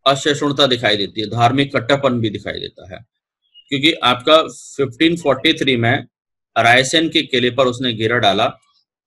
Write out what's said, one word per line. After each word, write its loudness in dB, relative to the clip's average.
असहिष्णुता 0
दिखाई 0
देती -6
है, -6
धार्मिक 0
कट्टरपन -2
भी -2
दिखाई -10
देता -16
है, -20
क्योंकि 2
आपका 2
फिफ्टीन -2
फ़ोर्टी 0
थ्री -2
में 0
रायसेन 2
के 0
किले -2
पर 0
उसने -4
घेरा -2
डाला 0